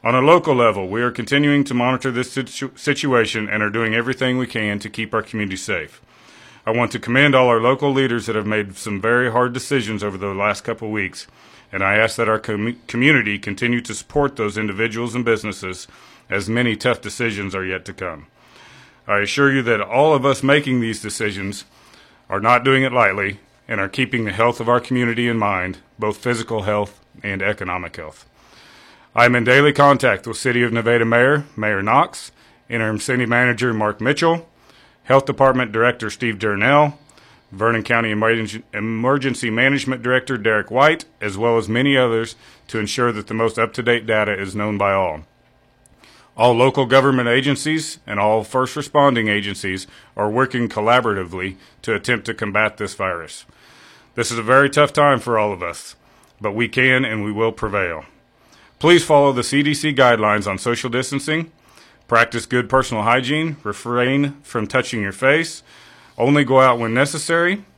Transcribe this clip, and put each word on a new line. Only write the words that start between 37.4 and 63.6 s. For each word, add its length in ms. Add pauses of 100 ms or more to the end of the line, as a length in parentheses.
Vernon 320
County 280
Emergen-, 520 (100)
Emergency 760
Management 520
Director 340
Derek 340
White, 340 (160)
as 180
well 200
as 100
many 280
others, 380 (320)
to 140
ensure 320
that 160
the 60
most 220
up-to-date 480
data 340
is 180
known 200
by 160
all. 300 (1120)
All 160
local 320
government 460
agencies 760
and 140
all 240
first 320
responding 520
agencies 580 (320)
are 100
working 400
collaboratively 880 (240)
to 140
attempt 320
to 80
combat 420
this 160
virus. 540 (680)
This 140
is 80
a 40
very 260
tough 240
time 260
for 200
all 120
of 120
us, 340 (420)
but 140
we 160
can 380
and 180
we 80
will 200
prevail. 520 (760)
Please 240
follow 300
the 100
C 200
D 100
C 220
guidelines 520
on 120
social 320
distancing, 600 (560)
practice 380
good 240
personal 360
hygiene, 600